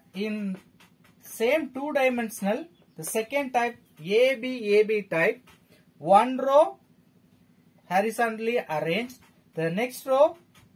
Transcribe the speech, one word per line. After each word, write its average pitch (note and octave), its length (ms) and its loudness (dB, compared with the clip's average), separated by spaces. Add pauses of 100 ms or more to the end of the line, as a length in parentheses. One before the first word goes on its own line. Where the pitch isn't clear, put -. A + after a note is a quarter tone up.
(140)
in G3+ 440 -6 (640)
same C#4 520 -2
two-dimensional, B3+ 920 -2 (280)
the D#3+ 80 -14
second B3+ 480 -4
type, A#3+ 240 -2 (260)
A A#3 340 2
B A3+ 440 0
A G#3+ 40 6
B G#3 180 -2
type, F#3+ 400 -2 (560)
one G#3+ 400 4
row C#4 400 4 (1120)
horizontally A3+ 680 -2 (100)
arranged, E3 500 -4 (360)
the E3 140 -4
next A#3+ 360 -6
row C#4+ 320 2 (380)